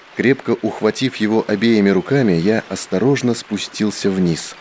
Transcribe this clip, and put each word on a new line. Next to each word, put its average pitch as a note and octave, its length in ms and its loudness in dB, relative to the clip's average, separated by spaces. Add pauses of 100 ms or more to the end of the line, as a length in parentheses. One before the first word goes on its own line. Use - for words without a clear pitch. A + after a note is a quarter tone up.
(180)
Крепко A#2 440 0
ухватив G#2+ 560 -2
его G#2+ 300 0
обеими G#2+ 420 4
руками, G2+ 440 2
я G2 340 0
осторожно A#2 680 0
спустился - 760 -4
вниз. F2+ 520 -2